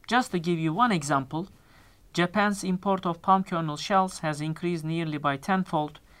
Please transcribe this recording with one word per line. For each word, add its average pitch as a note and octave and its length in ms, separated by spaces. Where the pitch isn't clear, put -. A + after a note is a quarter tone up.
Just B3 260
to F#3 60
give E3+ 200
you D#3+ 140
one A3+ 200
example, D3+ 560
Japan's G3 480
import F#3+ 440
of E3+ 160
palm F#3+ 200
kernel D#3+ 340
shells F#3+ 420
has D3+ 220
increased D#3+ 440
nearly D#3+ 340
by C#3 180
tenfold E3+ 640